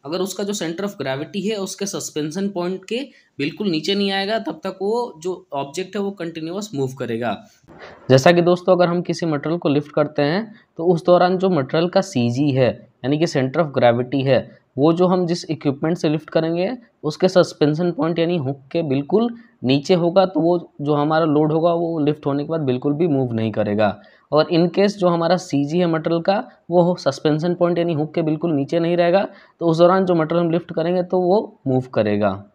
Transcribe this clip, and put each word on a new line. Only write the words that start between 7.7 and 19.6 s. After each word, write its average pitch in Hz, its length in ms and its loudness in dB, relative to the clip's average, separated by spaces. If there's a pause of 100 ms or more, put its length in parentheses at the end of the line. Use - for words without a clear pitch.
जैसा 135 220 8
कि 175 100 4
दोस्तों, 175 340 4
अगर 180 120 2
हम 175 140 -2
किसी 170 240 -6
मटेरियल 156 320 -4
को 170 100 -2
लिफ्ट 147 240 0
करते 147 300 0
हैं 185 320 -2 (240)
तो 170 140 2
उस 165 140 0
दौरान 180 320 4
जो 185 120 2
मटेरियल 160 380 0
का 190 140 2
सीजी 131 480 0
है 127 200 4 (340)
यानी 143 140 0
कि 165 80 2
center 139 380 0
of 143 80 -6
gravity 127 540 2
है, 123 200 2 (320)
वो 156 140 4
जो 180 140 2
हम 180 200 2
जिस 170 240 -4
इक्विपमेंट 151 480 -2
से 165 100 -2
लिफ्ट 156 220 -4
करेंगे 170 400 -2 (340)
उसके 151 240 0
सस्पेंशन 170 640 2
पॉइंट 165 260 -2
यानी 170 180 0
हुक 135 240 -4 (120)
के 170 100 -2
बिल्कुल 156 460 0 (360)